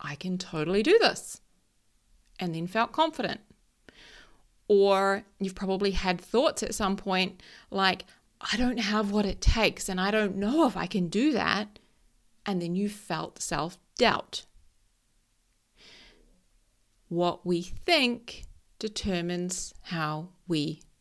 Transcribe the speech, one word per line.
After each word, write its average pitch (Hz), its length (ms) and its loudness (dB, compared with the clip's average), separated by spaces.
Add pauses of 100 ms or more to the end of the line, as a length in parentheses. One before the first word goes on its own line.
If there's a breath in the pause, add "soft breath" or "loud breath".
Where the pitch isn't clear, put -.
"I 143 140 -10
can 180 240 -4
totally 170 440 -2
do 349 160 6
this," - 420 0 (960)
and 170 160 -4
then 165 120 -4
felt 220 260 -2
confident. 311 480 -2 (1300 loud breath)
Or 196 560 4 (140)
you've 190 160 -6
probably 190 360 -2
had 180 300 0
thoughts - 420 0
at - 120 -6
some 196 220 -2
point 185 460 -2 (280 loud breath)
like, 190 360 0 (340 soft breath)
"I - 160 -4
don't 247 220 0
have 208 320 0
what 208 160 2
it 180 140 -4
takes - 480 4
and 185 120 -2
I 196 100 2
don't 208 260 2
know 262 300 4
if 196 100 0
I 175 100 -4
can 180 220 0
do 240 240 2
that." 208 480 0 (680)
And 185 140 -2
then 170 140 -2
you 202 120 0
felt 160 540 -8
self-doubt. - 1040 -2 (2500 loud breath)
What 175 380 0
we 175 160 0
think - 840 0 (340)
determines 180 1040 -4
how 160 480 -6 (160)
we 156 360 -2 (180)